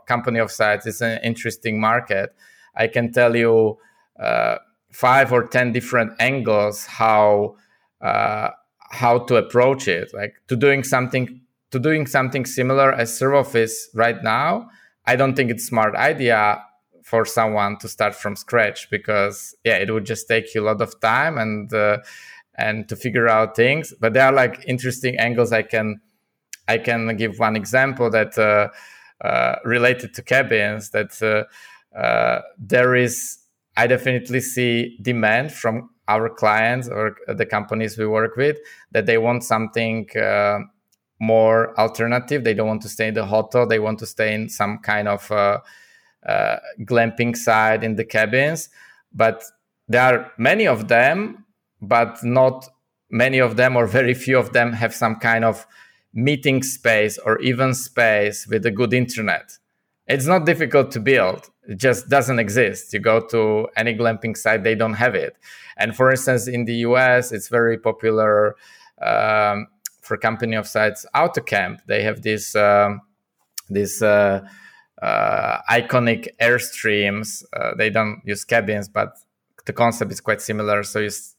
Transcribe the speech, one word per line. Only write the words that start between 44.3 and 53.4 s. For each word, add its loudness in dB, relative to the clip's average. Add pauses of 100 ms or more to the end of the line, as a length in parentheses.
in -6
some -4
kind -2
of, -4
uh, 2 (640)
uh, 0 (240)
glamping 0
site 2
in -4
the -4
cabins. -2 (420)
But 0 (440)
there 2
are 2
many 2
of 0
them, 2 (360)
but 0
not 2 (420)
many 2
of 2